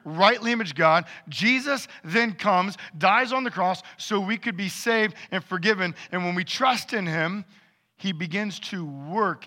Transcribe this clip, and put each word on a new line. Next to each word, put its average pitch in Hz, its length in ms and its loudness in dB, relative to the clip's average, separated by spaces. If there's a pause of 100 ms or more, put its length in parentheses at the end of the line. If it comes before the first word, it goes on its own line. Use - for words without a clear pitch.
rightly 208 460 4
image 220 240 -2
God. 165 300 6 (240)
Jesus 254 580 0 (160)
then 220 300 2
comes, 190 440 2 (220)
dies 220 340 4
on 262 120 0
the 240 80 -4
cross, 180 280 0 (160)
so - 220 -2
we 202 200 -2
could 226 180 -4
be 190 120 -6
saved 214 460 0 (160)
and 190 140 -4
forgiven. 185 500 0 (160)
And 180 140 -2
when 175 100 -2
we 180 80 -2
trust 247 500 0
in 202 140 -2
him, 165 380 -2 (520)
he 196 140 -4
begins 180 500 -4
to 185 240 -8
work 156 640 -2